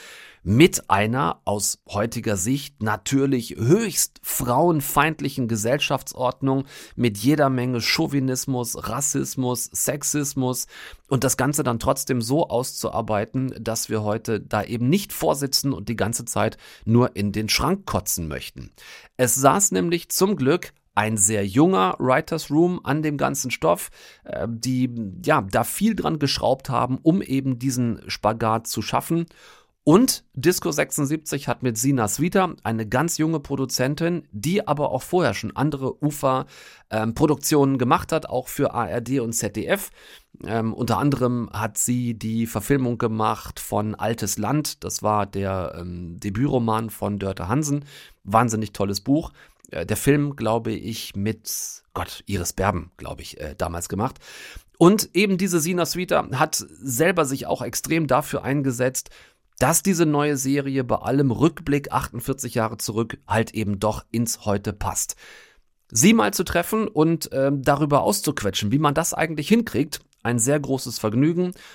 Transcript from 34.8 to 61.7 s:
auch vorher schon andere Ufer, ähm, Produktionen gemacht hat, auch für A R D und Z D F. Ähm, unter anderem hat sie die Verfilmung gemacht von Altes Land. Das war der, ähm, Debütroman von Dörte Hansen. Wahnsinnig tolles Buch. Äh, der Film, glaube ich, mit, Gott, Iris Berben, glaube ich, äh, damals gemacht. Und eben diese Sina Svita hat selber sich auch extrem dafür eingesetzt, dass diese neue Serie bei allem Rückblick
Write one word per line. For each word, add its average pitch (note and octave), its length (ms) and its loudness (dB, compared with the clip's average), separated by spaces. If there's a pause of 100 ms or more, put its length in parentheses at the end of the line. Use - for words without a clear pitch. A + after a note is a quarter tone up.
auch - 140 -4
vorher D#3 320 2
schon - 200 -8
andere C#3 480 -2
Ufer, C3+ 440 0 (420)
ähm, A2 240 -2
Produktionen C#3+ 640 4
gemacht C#3 340 2
hat, D#3+ 160 -2
auch B2+ 200 -6
für - 260 -2
A A2 140 -2
R A#2+ 120 -2
D B2 200 -2
und A2+ 140 -2
Z - 220 -4
D A2 120 -4
F. G3 240 -2 (520)
Ähm, A2 300 -2
unter A#2 240 0
anderem B2 560 0
hat A2 240 -4
sie A#2+ 400 -2
die A2 300 -2
Verfilmung A#2+ 500 0
gemacht A2 640 -2
von G#2+ 340 -2
Altes A2 460 -4
Land. C#3 440 -2
Das - 200 -6
war G#2 240 2
der, F#2+ 500 -4
ähm, F2 420 -10
Debütroman A2+ 720 0
von G2+ 300 -4
Dörte F#2+ 280 -4
Hansen. C#3+ 380 0 (380)
Wahnsinnig A2+ 500 2
tolles G2 280 -2
Buch. D3 320 0 (360)
Äh, - 160 -6
der G#2+ 120 -2
Film, C#3+ 380 2
glaube A2+ 360 0
ich, A2 440 -8
mit, - 680 -6 (100)
Gott, - 320 -8
Iris F#2 280 -4
Berben, F#2 440 -2
glaube - 240 -12
ich, - 180 -16
äh, D2+ 160 -10
damals E2+ 320 -6
gemacht. G#2+ 300 -2 (640)
Und G3 340 6
eben G3 240 2
diese F3 220 0
Sina E3+ 260 0
Svita - 480 0
hat D3+ 220 0
selber C3+ 720 0
sich C3 200 -6
auch - 160 -2
extrem C#3+ 460 -2
dafür C3+ 360 0
eingesetzt, C3 680 -2 (460)
dass D#3 260 2
diese F3 220 4
neue D3 300 2
Serie C3+ 480 0
bei A#2+ 140 0
allem C3+ 340 2
Rückblick C#3+ 640 0